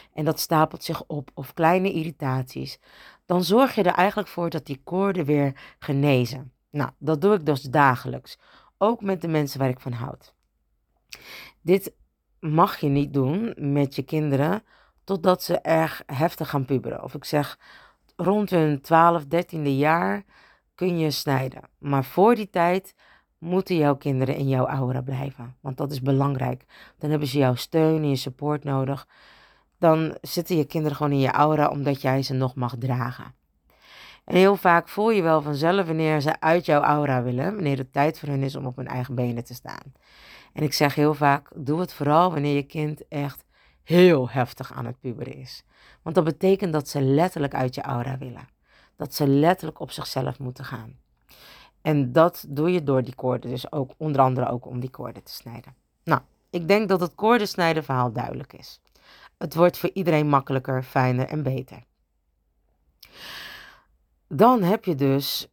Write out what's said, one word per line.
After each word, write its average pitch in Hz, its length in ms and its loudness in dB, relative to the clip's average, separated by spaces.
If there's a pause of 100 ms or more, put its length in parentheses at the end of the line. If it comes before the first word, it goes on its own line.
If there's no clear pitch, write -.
(140)
En 156 120 -4
dat 143 140 -4
stapelt 160 440 -2
zich - 240 -8
op. 147 260 -10
Of - 200 -14
kleine 185 380 2
irritaties. 135 880 -6 (460)
Dan 180 180 0
zorg 233 320 4
je 214 80 2
er - 100 2
eigenlijk 202 360 0
voor 175 200 -4
dat 160 160 -8
die 139 180 -10
koorden 185 420 -2
weer 143 540 0
genezen. 139 720 0 (180)
Nou, - 280 -4
dat 147 240 -2
doe 202 120 4
ik 165 120 -2
dus 147 160 0
dagelijks. 131 760 0 (400)
Ook 226 240 0
met 190 200 -4
de 175 60 -6
mensen 147 320 -2
waar 135 100 0
ik 127 100 -4
van 131 120 -10
houd. - 420 -10 (1300)
Dit 180 320 0 (460)
mag 160 400 2
je 156 80 -2
niet 139 260 0
doen 147 440 -2
met 143 380 0
je 139 80 -4
kinderen 151 600 0 (400)
totdat 185 400 0
ze 175 160 -2
erg 160 460 0
heftig 156 440 -2
gaan 135 160 -2
puberen. 127 380 -4
Of 131 100 -12
ik 147 120 -12
zeg, - 340 -2 (560)
rond 196 340 0
hun 156 320 2
twaalf, 165 440 4
dertiende 147 520 -2
jaar 175 460 0 (520)
kun 180 220 -2
je 156 140 0
snijden. 135 500 -4 (160)
Maar 139 280 -2
voor 226 300 4
die 214 140 -6
tijd 180 460 0 (420)
moeten 180 380 -2
jouw 147 200 4
kinderen 135 400 -2
in 139 120 -4
jouw 131 200 2
aura 131 340 -4
blijven. 131 600 -10
Want 135 160 -10
dat 143 140 -6
is 135 100 -8
belangrijk. 135 640 -2 (320)
Dan 151 120 -6
hebben 147 180 -2
ze 127 100 -4
jouw 127 180 4
steun 160 460 2
en 147 80 0
je 139 60 2
support 147 480 -6
nodig. 135 440 -2 (680)
Dan 160 440 2
zitten 175 360 -4
je 151 80 2
kinderen 151 320 -2
gewoon 147 140 0
in 139 80 2
je 131 120 2
aura, 147 380 4
omdat 143 320 -4
jij 135 220 0
ze 131 100 -6
nog 131 220 -2
mag 123 220 -4
dragen. 123 560 -6 (960)
En 175 60 0
heel 190 200 8
vaak 170 320 2
voel 214 220 0
je 214 120 2
wel 160 200 4
vanzelf 160 440 0
wanneer 160 360 0
ze 147 180 -2
uit 165 260 2
jouw 147 160 2
aura 139 420 2
willen, 127 300 -4
wanneer 147 240 -2
het 131 160 -8
tijd 151 260 0
voor 147 100 -10
hen 135 140 -2
is 135 120 -6
om 135 100 -8
op 123 100 -8
hun 127 120 -10
eigen 123 280 -6
benen 120 280 -4
te 123 100 -16
staan. - 400 -16 (600)
En 147 100 -4
ik 156 100 -2
zeg 143 220 2
heel 151 180 2
vaak, 143 420 0
doe 151 240 -4
het 185 140 -6
vooral 156 380 2
wanneer 147 240 -2
je 143 80 0
kind 151 440 -8
echt 143 360 -8 (400)
heel 165 460 6
heftig 123 440 -4
aan 127 120 -8
het 117 140 -10
puberen 117 360 -10
is. 131 280 -18 (380)
Want 165 140 -4
dat 180 80 4
betekent 185 500 0
dat 147 160 -2
ze 143 120 -2
letterlijk 139 520 0
uit 131 220 -4
je - 60 -10
aura 127 360 -6
willen. 127 300 -14 (480)
Dat - 180 -10
ze 147 140 0
letterlijk 151 520 2
op 139 120 -12
zichzelf 131 480 -6
moeten 127 260 -12
gaan. 117 320 -14 (840)
En 143 300 0
dat 165 360 4
doe 147 240 -2
je 180 120 0
door 135 200 2
die 123 120 -10
koorden, 127 340 -4
dus 123 220 -10
ook, 135 260 -4
onder 147 240 0
andere 131 260 2
ook 123 180 -6
om 123 140 -10
die 131 100 -8
koorden - 340 -14
te - 100 -20
snijden. - 420 -18 (280)
Nou, 156 180 2 (280)
ik 170 180 -6
denk 202 220 4
dat 185 100 4
het 175 160 -4
koordensnijden 190 680 2
verhaal 127 280 0
duidelijk 123 420 -8
is. - 280 -20 (560)
Het 151 180 -8
wordt 175 220 6
voor - 160 -2
iedereen 156 340 2
makkelijker, 131 560 0
fijner 127 440 0
en 151 160 -6
beter. 131 440 -8 (2500)
Dan 214 320 6
heb 185 220 2
je 170 100 0
dus 139 580 0